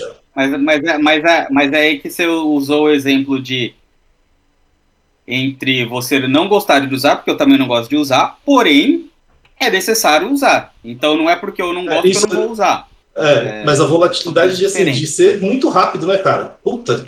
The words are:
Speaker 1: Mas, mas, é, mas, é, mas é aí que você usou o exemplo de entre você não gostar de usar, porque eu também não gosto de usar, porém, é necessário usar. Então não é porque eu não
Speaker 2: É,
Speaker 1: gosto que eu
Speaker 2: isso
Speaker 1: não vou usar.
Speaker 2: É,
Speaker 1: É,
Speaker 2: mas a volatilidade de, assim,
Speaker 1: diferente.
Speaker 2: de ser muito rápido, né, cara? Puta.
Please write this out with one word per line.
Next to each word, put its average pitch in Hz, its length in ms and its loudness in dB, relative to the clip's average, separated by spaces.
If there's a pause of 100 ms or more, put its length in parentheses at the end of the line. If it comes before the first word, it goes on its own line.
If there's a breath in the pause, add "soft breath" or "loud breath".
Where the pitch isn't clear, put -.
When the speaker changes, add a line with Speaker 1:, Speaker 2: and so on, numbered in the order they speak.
(360)
Speaker 1:
Mas, 139 260 -2
mas, 151 220 0
é, 160 140 -2
mas, 151 260 2
é, 165 260 2
mas 139 220 2
é 156 60 0
aí 151 220 2
que 170 100 -12
você 175 180 -4
usou 151 580 0
o 151 40 4
exemplo 135 520 0
de 127 320 -6 (1500)
entre 131 580 -4
você 123 420 -2
não 156 220 0
gostar 175 300 2
de 135 140 -4
usar, 143 240 0
porque - 140 -6
eu - 60 -2
também 139 200 4
não 131 100 0
gosto 117 220 -2
de 143 60 -2
usar, 147 500 0
porém, 233 640 2 (500)
é 254 100 0
necessário 185 640 0
usar. 220 420 0 (100)
Então 123 320 -2
não 160 140 0
é 175 60 2
porque 196 260 -8
eu 175 120 -4
não 180 100 -6
Speaker 2:
É, - 20 -8
Speaker 1:
gosto 160 160 0
que 180 60 2
eu 196 40 6
Speaker 2:
isso 202 160 0
Speaker 1:
não 175 140 -4
vou 226 100 -2
usar. 185 360 0 (280)
Speaker 2:
É, 147 180 2 (280)
Speaker 1:
É, - 40 -10
Speaker 2:
mas 147 160 2
a 143 40 4
volatilidade 170 720 0
de, 185 80 0
assim, 196 200 -2
Speaker 1:
diferente. 143 160 -2
Speaker 2:
de 156 60 -6
ser 196 340 2
muito 254 280 -2
rápido, 185 380 -2
né, 196 100 0
cara? - 460 -4
Puta. 202 440 -4